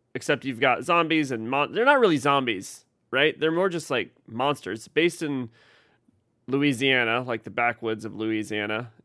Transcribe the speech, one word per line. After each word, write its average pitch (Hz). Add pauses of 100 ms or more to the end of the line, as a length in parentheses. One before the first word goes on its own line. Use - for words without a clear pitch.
(140)
except 135
you've 123
got 127
zombies 160
and 113
mon-, 139
they're 214
not 277
really 185
zombies, 127 (240)
right? 143
They're 156
more 180
just, 170
like, 117 (140)
monsters 113
based 170
in 135 (960)
Louisiana, 127
like, 120
the 107
backwoods 113
of 101
Louisiana, 107 (140)